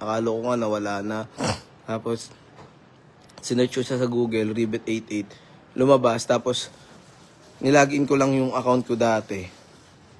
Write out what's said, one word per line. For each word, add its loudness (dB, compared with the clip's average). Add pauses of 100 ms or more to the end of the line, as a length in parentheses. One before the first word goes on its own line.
Akala -2
ko -4 (100)
nga 0
nawala -2 (120)
na. -6 (200)
<sniffs> -8
Tapos, -6 (1040)
sinearch 0
ko -2
siya -2
sa 0
Google, 0
rivet -2
eight -4
eight. -6 (480)
Lumabas, 4
tapos, -2 (880)
nilagin 4
ko 2
lang 4
yung 2
account 2
ko -2
dati. 0 (720)